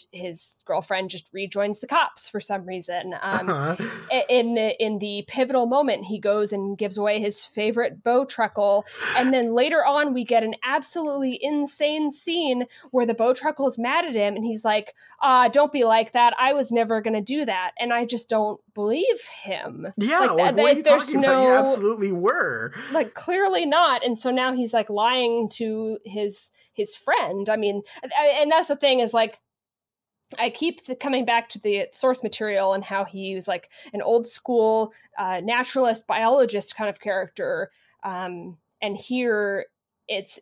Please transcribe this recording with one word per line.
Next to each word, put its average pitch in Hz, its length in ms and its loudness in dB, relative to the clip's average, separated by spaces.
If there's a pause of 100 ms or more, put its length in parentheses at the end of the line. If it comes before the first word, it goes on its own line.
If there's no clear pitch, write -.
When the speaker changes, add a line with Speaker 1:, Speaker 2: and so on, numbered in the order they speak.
(120)
Speaker 1:
his 180 540 -10
girlfriend 190 460 -4
just 180 200 -12
rejoins 196 480 -4
the 254 80 -12
cops - 400 -2
for 208 140 -8
some 196 240 -6
reason. 180 560 -6
Um, 190 280 -4
Speaker 2:
Uh-huh. 156 260 -2 (360)
Speaker 1:
i-, 247 160 0
in 233 280 2
the, 220 280 0
in 214 160 -2
the 202 300 -4
pivotal 262 380 0
moment, 254 380 0
he 196 140 -6
goes 208 320 2
and 196 260 -4
gives 202 200 -4
away 208 240 0
his 202 240 -4
favorite 220 580 -2
Bowtruckle, 214 800 2 (340)
and 254 140 2
then 233 220 2
later 285 320 2
on, 285 300 2
we 247 100 -4
get 233 180 2
an 220 200 -4
absolutely 277 800 -2
insane 294 720 -2
scene 294 540 -2 (260)
where 247 140 2
the 226 100 0
Bowtruckle 269 540 0
is - 80 -4
mad 269 260 0
at 285 120 -6
him, 202 200 0
and 220 80 -4
he's 220 220 -4
like, 214 280 0 (280)
"Ah, 254 260 6
don't 285 240 4
be 269 140 2
like 226 280 4
that. 240 260 6
I 262 140 4
was 277 180 0
never 226 300 2
gonna 214 200 -2
do 277 240 -4
that." 185 340 -2
And 240 140 -2
I 240 120 0
just 233 220 -6
don't 214 320 0 (140)
believe 269 480 0 (220)
him. - 520 -10
Speaker 2:
Yeah, 269 240 2
Speaker 1:
Like, 247 120 4
Speaker 2:
like, 160 60 2
Speaker 1:
th-, - 0 -
Speaker 2:
what 233 340 6
are - 20 8
Speaker 1:
th-, - 40 6
Speaker 2:
you 302 60 -4
Speaker 1:
there's 285 220 6
Speaker 2:
talking 277 180 0
about? 269 200 6
You 262 40 6
Speaker 1:
no 254 120 8
Speaker 2:
absolutely 214 520 2
were. 175 640 0 (180)
Speaker 1:
Like, 285 220 -2
clearly 370 520 0
not. 302 380 4
And 233 160 -2
so 254 120 -2
now 254 220 0
he's, 247 200 -2
like, 220 160 0
lying 233 640 2
to 220 500 -4
his, 202 480 -6 (220)
his - 240 -4
friend. 202 520 -2
I 214 60 2
mean, 202 280 -2 (200)
I, 285 380 2
and 294 100 4
that's 330 160 4
the 285 80 0
thing 269 240 4
is, 226 140 0
like, 220 260 0 (1000)
I 240 100 0
keep 320 360 -4
th-, 254 140 -8
coming 262 240 -2
back 233 260 0
to 208 100 -10
the 202 340 -2
source 254 300 0
material 202 500 0
and 196 100 -2
how 196 220 -4
he 190 300 -8
was, 185 120 -8
like, 180 220 -6 (240)
an 208 80 -6
old 233 260 2
school, 220 640 0 (260)
uh, 185 260 -4
naturalist 240 640 0
biologist 226 680 2
kind 214 140 -4
of - 100 -8
character. 185 720 -4 (320)
Um, 180 540 -10 (240)
and 208 160 -4
here 208 720 -2 (400)
it's, 196 340 -6